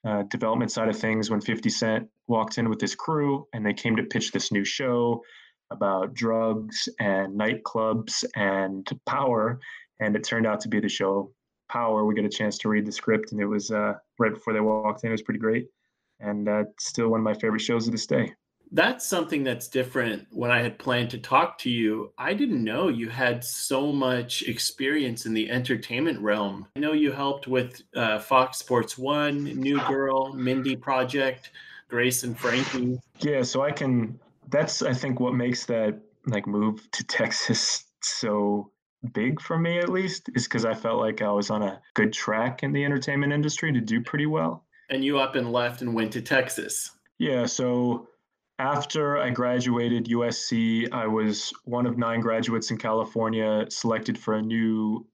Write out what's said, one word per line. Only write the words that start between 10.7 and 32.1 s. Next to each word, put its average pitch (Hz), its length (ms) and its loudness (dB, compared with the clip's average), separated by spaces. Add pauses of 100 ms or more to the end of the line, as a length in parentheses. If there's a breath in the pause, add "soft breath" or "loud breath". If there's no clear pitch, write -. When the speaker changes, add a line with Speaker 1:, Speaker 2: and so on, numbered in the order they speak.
Speaker 1:
the 101 100 0
show 98 420 0 (380)
Power. 110 360 2
We 107 100 4
get 104 100 0
a 104 40 0
chance 104 300 -2
to 110 100 0
read 107 160 2
the 107 60 -4
script - 400 0
and 107 100 -2
it 101 40 2
was, 104 260 -2
uh, 104 220 0 (260)
right 110 140 4
before 110 200 -4
they 107 80 2
walked 107 420 0
in. 113 60 -2
It 113 40 0
was 107 80 -2
pretty 107 180 -4
great. 113 280 0 (520)
And, 104 280 -4
uh, 104 160 2 (160)
still 117 300 0
one 113 100 2
of 110 60 0
my 107 80 2
favorite 110 280 0
shows 117 260 0
of 113 40 0
this 110 160 -4
day. 123 260 0 (380)
Speaker 2:
That's 196 360 2
something 160 380 0
that's 120 240 -2
different. 127 600 -2
When 120 220 0
I 120 100 6
had 120 160 -2
planned 123 340 0
to 120 60 -8
talk 151 420 2
to 127 100 -2
you, 110 480 0
I 147 160 -2
didn't 208 320 0
know 147 240 0
you 117 180 -2
had 123 340 0
so 143 520 -2
much 127 480 0
experience 135 840 -2
in 110 80 -2
the 110 160 0
entertainment 123 680 -2
realm. 104 560 0
I 139 60 -4
know 151 100 0
you 151 220 4
helped 139 340 -2
with, 127 340 -2 (140)
uh, 110 240 0
Fox 131 380 4
Sports 120 400 0
One, 143 480 0
New 139 420 0
Girl, 135 460 0
Mindy 131 420 0
Project, 131 760 0 (360 loud breath)
Grace 123 360 2